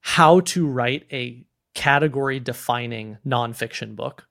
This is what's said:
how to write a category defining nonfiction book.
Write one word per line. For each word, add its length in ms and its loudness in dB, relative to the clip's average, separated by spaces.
how 400 6
to 260 -2
write 440 -4
a 340 -10
category 680 0
defining 840 -6
nonfiction 720 -4
book. 360 -12